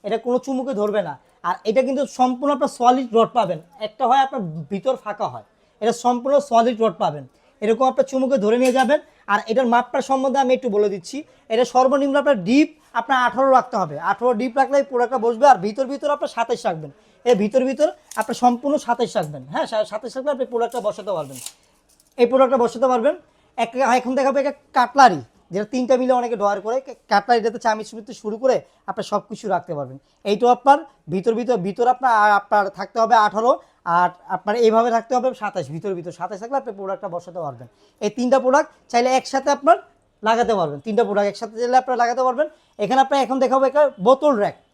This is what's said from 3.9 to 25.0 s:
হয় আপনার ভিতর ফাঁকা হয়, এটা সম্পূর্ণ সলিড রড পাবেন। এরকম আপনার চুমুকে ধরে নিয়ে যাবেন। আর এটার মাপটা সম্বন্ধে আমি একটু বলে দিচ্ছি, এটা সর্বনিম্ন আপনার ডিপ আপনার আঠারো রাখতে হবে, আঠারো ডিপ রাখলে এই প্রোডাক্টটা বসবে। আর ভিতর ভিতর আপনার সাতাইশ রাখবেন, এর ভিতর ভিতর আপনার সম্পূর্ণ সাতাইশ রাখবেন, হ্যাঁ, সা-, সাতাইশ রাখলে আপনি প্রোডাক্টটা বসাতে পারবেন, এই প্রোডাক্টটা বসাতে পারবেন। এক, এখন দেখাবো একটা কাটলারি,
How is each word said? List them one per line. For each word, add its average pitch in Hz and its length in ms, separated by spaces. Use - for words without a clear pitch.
হয় 269 160
আপনার 262 160
ভিতর 247 300
ফাঁকা 208 300
হয়, 113 140
এটা 226 100
সম্পূর্ণ 247 300
সলিড 233 320
রড 220 200
পাবেন। 147 220
এরকম 226 280
আপনার 269 200
চুমুকে 262 340
ধরে 220 180
নিয়ে 254 160
যাবেন। 269 200
আর 214 80
এটার 247 220
মাপটা 240 280
সম্বন্ধে 269 340
আমি 254 140
একটু 254 180
বলে 208 180
দিচ্ছি, 190 220
এটা 240 200
সর্বনিম্ন 269 500
আপনার 269 160
ডিপ 294 200
আপনার 254 260
আঠারো 240 300
রাখতে 240 260
হবে, 147 140
আঠারো 233 200
ডিপ 240 200
রাখলে 262 220
এই - 80
প্রোডাক্টটা 247 360
বসবে। 233 260
আর 160 140
ভিতর 226 260
ভিতর 285 240
আপনার 285 200
সাতাইশ 233 320
রাখবেন, 156 220
এর 240 180
ভিতর 233 260
ভিতর 294 200
আপনার 233 220
সম্পূর্ণ 247 320
সাতাইশ 240 320
রাখবেন, 147 240
হ্যাঁ, 269 180
সা-, 214 200
সাতাইশ 220 260
রাখলে 262 180
আপনি 254 180
প্রোডাক্টটা 240 360
বসাতে 208 280
পারবেন, 135 220
এই 240 100
প্রোডাক্টটা 262 340
বসাতে 233 280
পারবেন। 254 220
এক, 226 60
এখন 247 200
দেখাবো 269 240
একটা 277 120
কাটলারি, 240 420